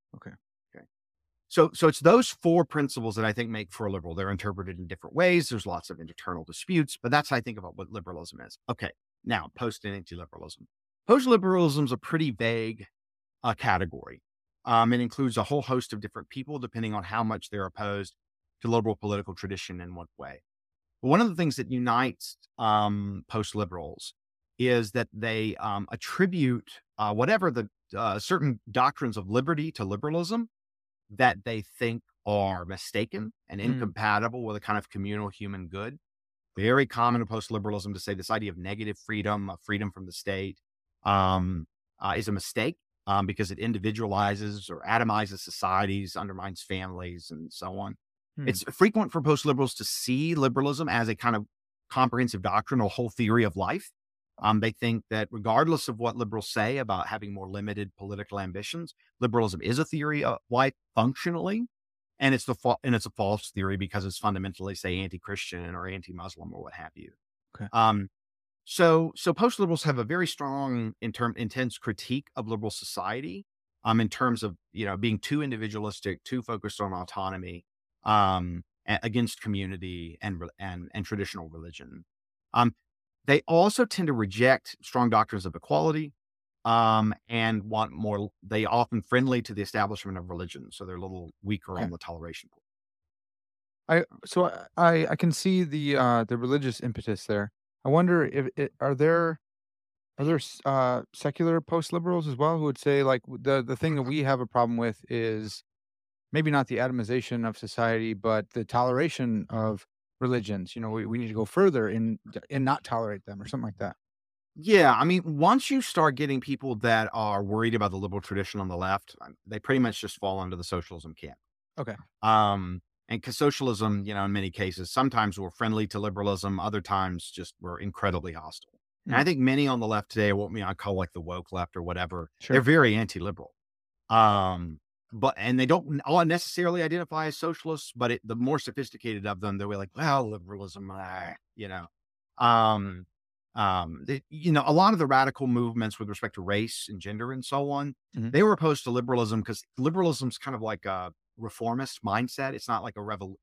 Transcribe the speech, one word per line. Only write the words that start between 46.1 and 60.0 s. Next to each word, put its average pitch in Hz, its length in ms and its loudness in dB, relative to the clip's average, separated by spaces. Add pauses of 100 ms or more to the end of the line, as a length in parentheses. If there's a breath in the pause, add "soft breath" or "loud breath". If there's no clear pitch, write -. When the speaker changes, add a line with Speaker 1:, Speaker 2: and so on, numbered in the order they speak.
Speaker 2:
undermines 95 460 -10
families, 90 720 -8
and 80 220 -12
so 92 260 -10
on. 101 160 -8 (420)
Speaker 1:
Hmm. 143 80 -8
Speaker 2:
It's 95 260 -2
frequent 208 400 4
for 165 100 -2
post-liberals 139 540 2
to 107 100 -8
see 151 500 -2
liberalism 139 540 2
as 117 200 2
a 110 60 0
kind 117 200 0
of 104 100 -4 (440)
comprehensive 120 520 2
doctrine 104 400 0
or 101 80 2
whole 120 200 -4
theory 113 340 4
of 95 120 2
life. 98 360 -2 (480)
Um, 107 220 4
they 113 100 2
think 113 380 -2
that 110 220 -2
regardless 120 560 2
of 113 120 -6
what 117 180 0
liberals 110 320 -4
say 117 280 -2
about 101 300 -2
having 104 260 -8
more 95 140 -10
limited 101 480 -6
political 101 440 -10
ambitions, 98 560 -8 (240)
liberalism 113 420 2
is 120 180 0
a 156 60 2
theory 147 380 -2